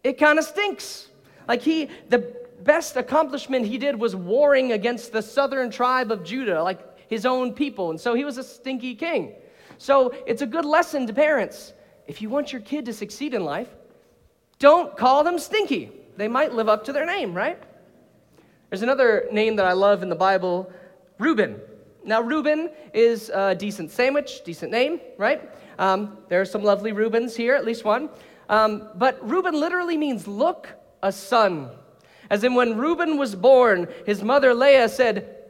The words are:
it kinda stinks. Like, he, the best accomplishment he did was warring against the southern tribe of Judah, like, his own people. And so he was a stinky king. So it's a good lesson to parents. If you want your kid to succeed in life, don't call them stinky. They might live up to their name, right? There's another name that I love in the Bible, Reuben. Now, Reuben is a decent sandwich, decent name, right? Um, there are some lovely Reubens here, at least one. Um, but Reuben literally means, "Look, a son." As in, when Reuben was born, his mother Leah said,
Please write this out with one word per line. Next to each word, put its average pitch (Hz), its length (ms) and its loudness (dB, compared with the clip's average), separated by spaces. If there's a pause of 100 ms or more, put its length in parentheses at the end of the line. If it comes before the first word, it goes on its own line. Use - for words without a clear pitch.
it 262 140 -2
kinda 302 260 4
stinks. - 640 -6 (400)
Like, 240 140 -2
he, 311 280 -2 (200)
the 240 100 4 (440)
best 311 340 0
accomplishment 269 680 -2
he 233 120 -6
did 269 220 -2
was 214 160 -2
warring 254 560 2
against 226 400 -4
the 220 100 -2
southern 262 480 -2
tribe 247 420 0
of 190 120 -6
Judah, 190 400 -4
like, 185 180 -4 (260)
his 220 180 -6
own 254 280 0
people. 202 380 -4
And 160 100 -8
so 240 120 -2
he 269 120 -2
was 262 120 -8
a 262 60 -10
stinky 254 520 -10
king. 302 380 -6 (440)
So 262 360 4 (120)
it's 233 160 -2
a 277 40 -2
good 294 200 -4
lesson 302 420 0
to 214 60 -8
parents. 277 600 0 (340)
If 160 140 -14
you 214 80 -8
want 285 220 -4
your 247 100 -10
kid 269 240 -8
to 233 80 -8
succeed 247 400 -10
in 190 120 -4
life, 165 240 -6 (880)
don't 311 380 6
call 269 260 6
them 349 160 0
stinky. 294 520 -2 (260)
They 208 100 -4
might 262 260 0
live 220 140 0
up 214 180 2
to 269 80 -8
their 294 120 -2
name, 339 280 -4
right? 226 280 -4 (1080)
There's 196 120 -8
another 240 500 2
name 220 260 0
that 196 80 2
I 180 80 4
love 196 300 4
in 185 60 -6
the 170 60 -2
Bible, 185 560 0 (480)
Reuben. 247 420 0 (420)
Now, 220 180 0
Reuben 302 500 -2 (220)
is 226 360 2
a 196 260 0
decent 185 340 -8
sandwich, 277 540 -2
decent 165 280 -10
name, 277 280 0 (180)
right? 233 320 -2 (300)
Um, 190 380 0 (100)
there 180 140 2
are 196 40 0
some 202 180 -6
lovely 202 280 2
Reubens 226 440 -2
here, 240 200 0
at 247 80 -2
least 226 220 -6
one. 254 240 0 (400)
Um, 214 460 2
but 247 320 0
Reuben 339 320 -2
literally 349 380 -2
means, 262 300 -4
"Look, 254 420 -4 (320)
a 196 100 0
son." 180 600 0 (580)
As 202 140 0
in, 247 120 2
when 233 220 2
Reuben 320 400 0
was 233 180 -4
born, 214 520 6 (180)
his 208 180 -2
mother 262 300 4
Leah 254 360 6
said, 220 460 -2 (140)